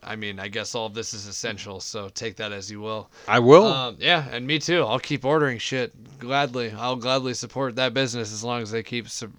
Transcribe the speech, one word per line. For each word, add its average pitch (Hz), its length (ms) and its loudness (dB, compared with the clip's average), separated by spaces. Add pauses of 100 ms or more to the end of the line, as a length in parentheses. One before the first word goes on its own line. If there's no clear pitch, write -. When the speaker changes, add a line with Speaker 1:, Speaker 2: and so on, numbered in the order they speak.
Speaker 1:
I 107 140 -10
mean, 104 220 -10
I 98 100 -10
guess 104 260 -8
all 113 100 -4
of 104 80 -8
this 113 220 -10
is 104 120 -12
essential, 101 540 -10
so 101 300 -10
take 110 260 -10
that 107 160 -8
as 98 180 -10
you 104 120 -12
will. 110 280 -8 (160)
Speaker 2:
I 113 120 6
will. 147 280 12
Speaker 1:
Um, 131 320 0
yeah, 151 320 2
and 123 160 -8
me 151 120 0
too. 165 260 0
I'll 117 140 0
keep 131 260 -6
ordering 143 320 2
shit 120 640 -6
gladly. 123 520 -2
I'll 120 260 -4
gladly 127 360 -2
support 123 440 -6
that 127 180 0
business 120 360 -2
as 107 140 -10
long 120 160 -4
as 104 100 -8
they 113 120 -4
keep 117 260 -8
su-, - 300 -12